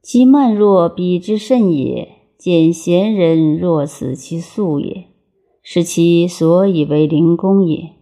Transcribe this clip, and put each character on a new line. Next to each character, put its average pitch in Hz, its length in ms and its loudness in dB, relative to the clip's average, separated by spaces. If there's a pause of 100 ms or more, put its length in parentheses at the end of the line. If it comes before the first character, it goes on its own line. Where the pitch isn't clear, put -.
其 247 240 2
慢 262 300 4
若 196 340 2
彼 180 300 -2
之 208 180 -4
甚 214 360 0
也； 131 360 -4 (300)
见 165 340 2
贤 180 400 -2
人 165 460 0
若 170 260 -2
死 131 300 -10
其 165 240 -12
速 170 400 -6
也， - 280 -10 (540)
是 - 220 -4
其 170 460 0
所 175 400 0
以 165 160 0
为 147 240 0
灵 165 280 2
公 190 300 0
也。 160 360 -6